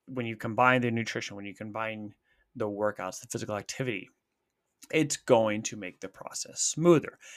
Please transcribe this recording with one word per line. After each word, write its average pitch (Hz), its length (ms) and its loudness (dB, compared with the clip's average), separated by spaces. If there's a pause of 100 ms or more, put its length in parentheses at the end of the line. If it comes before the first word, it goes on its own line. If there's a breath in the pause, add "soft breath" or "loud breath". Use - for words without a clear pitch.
When 127 180 -6
you 113 100 -4
combine 123 460 4
the 120 80 0
nutrition, 117 460 -4
when 101 100 -12
you 101 80 -10
combine 107 640 -8 (400)
the 110 120 -2
workouts, 101 520 -2
the - 80 -16
physical 107 300 -6
activity, 110 520 -6 (840)
it's 151 260 2
going 110 460 4
to 110 140 -8
make 90 220 -12
the 95 80 -12
process - 540 -10
smoother. - 580 4 (180 loud breath)